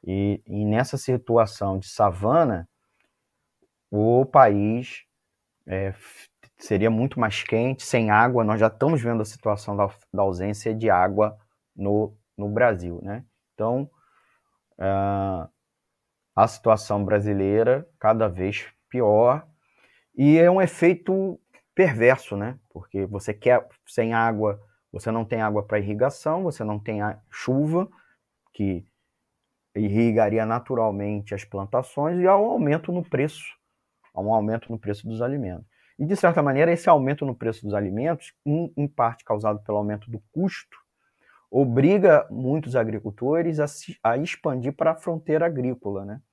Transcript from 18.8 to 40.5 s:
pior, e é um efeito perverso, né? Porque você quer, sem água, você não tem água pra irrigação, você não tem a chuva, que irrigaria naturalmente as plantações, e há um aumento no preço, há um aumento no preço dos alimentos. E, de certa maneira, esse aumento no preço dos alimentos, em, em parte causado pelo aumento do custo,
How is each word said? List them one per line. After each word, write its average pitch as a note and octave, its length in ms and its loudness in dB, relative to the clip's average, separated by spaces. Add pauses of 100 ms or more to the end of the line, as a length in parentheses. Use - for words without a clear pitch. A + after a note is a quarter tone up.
pior, A#2+ 560 4 (680)
e C#3+ 220 6
é E3+ 120 8
um F#3+ 120 4
efeito F#3 800 0 (360)
perverso, B2 640 4
né? A#2 200 -6 (120)
Porque G2 360 -8
você G2+ 280 -8
quer, B2 340 2 (180)
sem A2+ 280 -2
água, G#2+ 480 0 (300)
você - 200 -8
não A2+ 140 -4
tem A2+ 160 -4
água G#2 220 -2
pra G#2 160 -2
irrigação, B2+ 640 -4
você D#3 200 -6
não G#2 160 -6
tem G#2 220 -8
a G#2 180 -6 (100)
chuva, D#3 580 -2 (680)
que G2 320 -4 (880)
irrigaria A2 680 2
naturalmente G#2+ 920 -4
as G2 80 -10
plantações, C3 760 -4
e F3+ 80 2
há F#3+ 80 6
um G3+ 100 2
aumento D#3+ 460 -2
no F3 120 -4
preço, D3 400 -4 (720)
há F#2 80 -8
um G#2 120 -2
aumento A2 380 -2
no A2+ 80 -8
preço G#2 280 -8
dos A2+ 140 -6
alimentos. A#2+ 440 -6 (340)
E, C#3+ 60 -4
de F#3 100 -2
certa E3+ 260 2
maneira, C#3+ 300 2
esse E3+ 180 -2
aumento D3 360 2
no B2+ 100 -6
preço A2+ 300 -6
dos G#2 80 -6
alimentos, G#2 600 -4 (120)
em, D#3+ 320 -2
em C#3+ 100 -2
parte A#2+ 360 -2
causado G#2+ 360 -2
pelo G#2+ 180 -4
aumento G#2 320 -6
do A2 120 -10 (100)
custo, - 460 -6 (720)